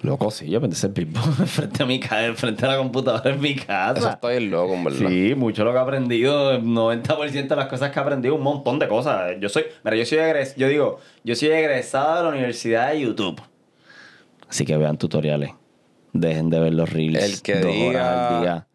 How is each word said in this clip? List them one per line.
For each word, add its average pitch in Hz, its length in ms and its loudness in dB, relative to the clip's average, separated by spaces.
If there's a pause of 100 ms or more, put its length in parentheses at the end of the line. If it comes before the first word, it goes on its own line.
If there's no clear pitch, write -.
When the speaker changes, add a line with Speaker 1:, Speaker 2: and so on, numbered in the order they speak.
Speaker 1:
Loco, 131 280 0
sí, - 180 -10
yo 95 100 0
aprendí 143 180 0
a - 20 -6
hacer 101 140 -2
beatbox 90 340 -2
<laughs> 143 240 2
frente - 320 -4
a 131 40 2
mi 127 120 0
ca-, 113 360 -2
frente 113 300 -2
a 131 40 2
la 135 80 0
computadora 127 540 0
en 139 100 -2
mi 143 160 0
casa. 101 420 -2
Speaker 2:
Eso 226 120 0
está 120 180 -4
bien 120 220 0
loco, 90 240 0
en 87 100 -2
verdad. 71 240 0
Speaker 1:
Sí, 92 260 4
mucho 113 300 0
lo 120 80 4
que 127 60 2
he - 20 4
aprendido, 131 720 2
el 117 200 0
noventa 117 440 2
por 147 140 -4
ciento 135 260 -2
de 143 60 0
las 135 80 -4
cosas 135 200 -2
que - 80 -4
he 139 40 0
aprendido, 135 340 0
un 139 60 -2
montón 139 360 0
de 143 80 0
cosas. 107 540 0
Yo 101 80 -2
soy, 156 160 0 (180)
mira, 110 140 0
yo 113 100 0
soy 156 120 2
egres-, 151 380 0
yo 131 120 2
digo, 139 320 2 (240)
yo 117 100 -2
soy 147 140 2
egresado 151 720 2
de 175 60 0
la 165 40 2
Universidad 123 640 0
de 156 80 0
YouTube. 107 400 -2 (1080)
Así - 160 -2
que 78 120 2
vean 76 220 2
tutoriales. 76 520 -2 (640)
Dejen 80 380 0
de 80 100 2
ver 80 140 2
los 80 180 2
reels 80 320 0
Speaker 2:
El 101 180 -4
que 101 140 -2
Speaker 1:
dos 92 180 0
horas 107 140 0
Speaker 2:
diga, 123 480 0
Speaker 1:
al - 60 0
día 85 320 -2